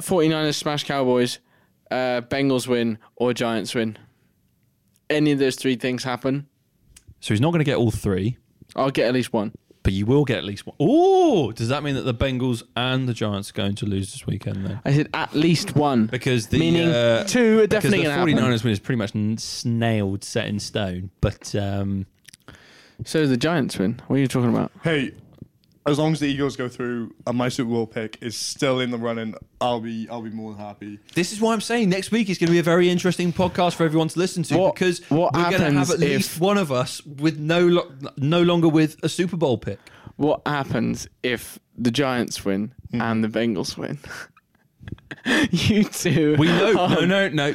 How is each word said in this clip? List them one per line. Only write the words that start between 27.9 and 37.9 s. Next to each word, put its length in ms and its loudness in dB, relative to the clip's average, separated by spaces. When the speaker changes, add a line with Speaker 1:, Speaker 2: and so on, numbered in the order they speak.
Speaker 3:
is 160 -8
still 440 -2
in 100 -4
the 80 -6
running, 340 -6
I'll 200 0
be, 320 -8
I'll 100 -8
be 80 -12
more 240 -12
than 100 -16
happy. 360 -14
Speaker 2:
This 160 -2
is 100 -10
why 120 2
I'm 80 -2
saying 280 0
next 220 -2
week 180 0
is 80 -2
gonna 140 2
be 80 4
a 40 2
very 240 4
interesting 460 0
podcast 400 0
for 100 0
everyone 260 2
to 100 -4
listen 240 -2
to, 160 0
Speaker 1:
What, 160 4
Speaker 2:
because 240 0
Speaker 1:
what 240 2
Speaker 2:
we're 120 2
gonna 120 2
have 160 2
Speaker 1:
happens 160 2
Speaker 2:
at 100 2
least 360 0
Speaker 1:
if 40 -8
Speaker 2:
one 200 4
of 120 -2
us 320 -2
with 360 -2
no 260 2
lo-, 260 4